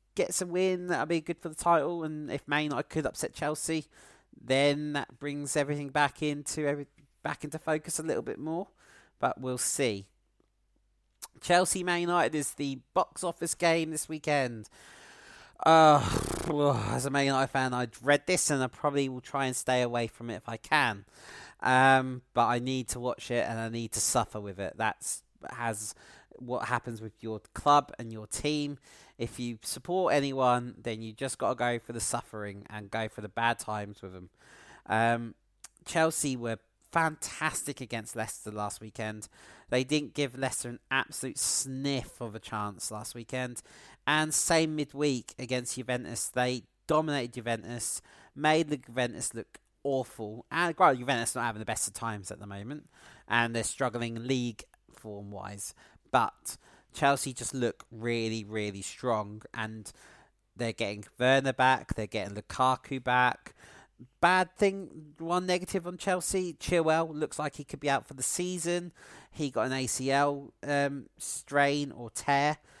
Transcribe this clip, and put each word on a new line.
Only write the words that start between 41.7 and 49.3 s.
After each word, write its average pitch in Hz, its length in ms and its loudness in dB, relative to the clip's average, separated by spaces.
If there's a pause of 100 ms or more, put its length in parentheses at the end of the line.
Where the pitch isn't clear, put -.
of 110 160 -10
a 110 40 -10
chance 104 520 -6
last 107 240 -10
weekend. 123 460 -8 (440)
And 156 280 2
same 160 420 4
midweek 139 640 -2
against 127 360 -4
Juventus. 120 520 -4
They 127 360 0 (240)
dominated 147 460 2
Juventus, 117 680 -4 (340)
made 156 340 4
the 147 80 0
Juventus 120 560 -2